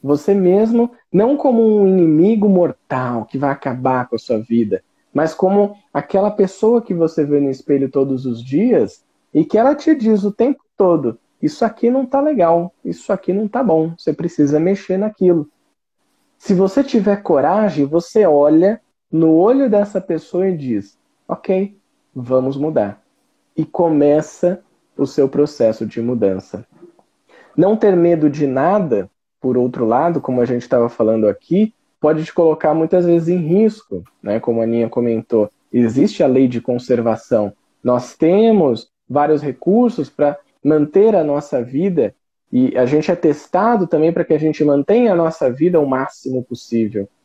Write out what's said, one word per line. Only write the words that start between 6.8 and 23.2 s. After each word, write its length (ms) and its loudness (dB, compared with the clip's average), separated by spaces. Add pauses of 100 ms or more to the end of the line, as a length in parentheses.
que 120 -8
você 300 -2
vê 160 0
no 100 0
espelho 400 -2
todos 360 -2
os 180 -6
dias 600 0 (300)
e 120 2
que 120 -2
ela 160 2
te 220 0
diz 300 0
o 60 -2
tempo 280 -2 (160)
todo, 420 0 (240)
"Isso 220 -4
aqui 260 -2
não 160 0
tá 140 -2
legal, 540 0 (100)
isso 300 -8
aqui 180 -4
não 160 -2
tá 160 -4
bom, 340 0
você 140 -6
precisa 480 -2
mexer 380 -2
naquilo." 520 0 (880)
Se 160 -4
você 300 0
tiver 400 0
coragem, 640 0
você 400 0
olha 560 4 (280)
no 240 2
olho 360 2
dessa 320 0
pessoa 480 -4
e 60 -2
diz, 440 -8 (280)
"Ok, 500 -4 (360)
vamos 440 -2
mudar." 440 -4 (540)